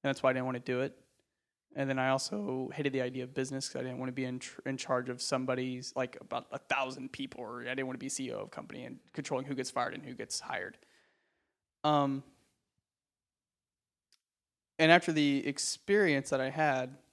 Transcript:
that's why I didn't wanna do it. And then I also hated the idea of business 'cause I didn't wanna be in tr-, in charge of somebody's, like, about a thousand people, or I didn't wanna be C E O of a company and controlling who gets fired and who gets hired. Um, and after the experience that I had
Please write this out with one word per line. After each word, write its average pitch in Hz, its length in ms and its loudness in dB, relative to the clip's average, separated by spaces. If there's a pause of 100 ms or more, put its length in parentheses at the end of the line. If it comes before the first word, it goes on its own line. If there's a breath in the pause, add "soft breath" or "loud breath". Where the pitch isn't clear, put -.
that's 139 200 0
why 135 60 8
I 127 40 4
didn't 127 120 0
wanna 127 140 -2
do 123 220 0
it. - 160 -4 (760)
And 139 140 0
then 131 100 2
I 131 100 4
also 135 640 0
hated 139 200 -4
the 135 80 0
idea 127 220 -4
of 131 100 -10
business 131 360 -4
'cause 131 120 -6
I - 20 -4
didn't 127 160 -6
wanna 131 140 -6
be 131 120 -2
in 127 140 -4
tr-, - 260 -12
in 135 120 -2
charge 127 320 0
of 123 120 -6
somebody's, 127 720 -2
like, 127 260 -2
about - 300 -6
a 135 60 -8
thousand 131 540 -2
people, 131 300 -8
or 120 220 -8
I 127 120 -4
didn't 131 120 -2
wanna 127 120 -6
be 135 100 -6
C 131 180 -4
E - 40 -4
O 104 80 -4
of - 80 -6
a - 20 -16
company - 360 -10
and 127 140 -12 (120)
controlling 139 340 -2
who 143 100 -4
gets 127 140 -4
fired 123 240 0
and - 100 -8
who 131 100 -10
gets - 260 -6
hired. 95 380 -6 (1040 soft breath)
Um, 143 400 4 (2500)
and 160 100 8
after 170 220 8
the 147 340 4
experience 151 840 2
that 135 100 2
I 131 100 0
had 135 460 2 (180)